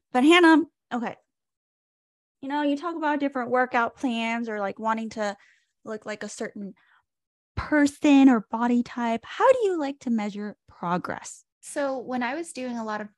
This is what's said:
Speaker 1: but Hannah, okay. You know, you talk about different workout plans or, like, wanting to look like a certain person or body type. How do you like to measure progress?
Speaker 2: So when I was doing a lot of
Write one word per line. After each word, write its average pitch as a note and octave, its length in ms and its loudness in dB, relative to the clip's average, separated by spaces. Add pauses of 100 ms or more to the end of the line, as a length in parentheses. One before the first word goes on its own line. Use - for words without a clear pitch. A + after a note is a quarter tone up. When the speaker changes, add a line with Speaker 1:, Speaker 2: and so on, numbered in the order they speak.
(120)
Speaker 1:
but B3 120 2
Hannah, E4 380 8 (320)
okay. A#3 220 -6 (1200)
You C4+ 80 -10
know, D4 140 -2
you C#4+ 140 0
talk E4 180 -6
about D4+ 260 -2
different C4+ 300 -4
workout B3 460 0
plans A#3 520 -4
or, G#3+ 120 -6
like, G3 180 -6
wanting A3 320 -4
to G#3 260 -4 (480)
look A3 220 -12
like G#3+ 160 -10
a G#3 60 -10
certain G#3 460 -10 (800)
person C#4+ 720 4
or A3+ 220 2
body A#3+ 340 0
type. A#3 400 -6
How A4+ 280 2
do B4+ 120 -2
you F#4 140 0
like C#4+ 220 -6
to B3 100 -6
measure G#3 460 -6 (120)
progress? - 760 -6 (160)
Speaker 2:
So C4+ 380 -6
when B3 240 -6
I A#3+ 140 -4
was E4+ 160 -10
doing B3 260 -8
a A3+ 60 -8
lot G#3+ 160 -6
of G#3 180 -12